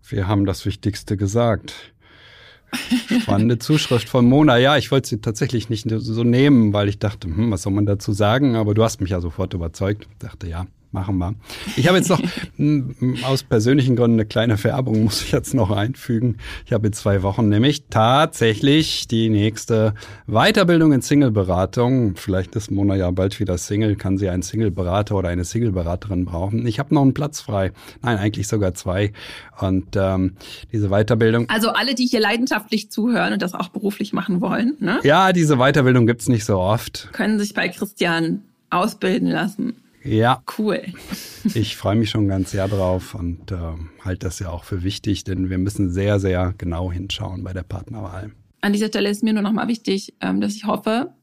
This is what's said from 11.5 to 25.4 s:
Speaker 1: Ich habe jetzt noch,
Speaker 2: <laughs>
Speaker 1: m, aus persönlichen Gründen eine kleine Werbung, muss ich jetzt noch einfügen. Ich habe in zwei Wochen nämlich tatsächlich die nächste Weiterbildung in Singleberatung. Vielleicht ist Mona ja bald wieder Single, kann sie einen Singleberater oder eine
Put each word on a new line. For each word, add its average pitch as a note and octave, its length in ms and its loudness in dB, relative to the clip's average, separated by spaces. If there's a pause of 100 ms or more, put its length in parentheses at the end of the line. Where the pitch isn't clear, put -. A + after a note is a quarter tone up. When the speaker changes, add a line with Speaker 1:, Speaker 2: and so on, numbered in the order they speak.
Speaker 1:
Ich C3 120 2
habe F#3 100 4
jetzt E3+ 120 0
noch, E3+ 120 2 (180)
Speaker 2:
<laughs> - 180 -12
Speaker 1:
m, C#3+ 380 0 (280)
aus C3 200 0
persönlichen B2 520 4
Gründen A#2 240 4
eine G#2+ 80 0
kleine A2 360 0
Werbung, A#2 400 0
muss - 200 0
ich - 80 -4
jetzt - 220 -2
noch G#2+ 180 2
einfügen. A2+ 680 -2 (280)
Ich - 80 -4
habe A2 140 0
in G#2 60 0
zwei G2 300 0
Wochen G2+ 260 2
nämlich B2 400 2
tatsächlich C3+ 1160 2
die A2+ 220 2
nächste G#2+ 640 2 (320)
Weiterbildung E3 680 4
in B2+ 80 4
Singleberatung. A2+ 1120 2
Vielleicht F#2 400 -4
ist G#2+ 160 -6
Mona G2 240 2
ja F#2 160 0
bald F#2+ 280 -2
wieder F#2 180 -2
Single, G#2 380 0
kann F#2+ 220 -2
sie G2 120 0
einen F2+ 140 -2
Singleberater G2+ 720 -2
oder F2+ 140 0
eine F2 140 -2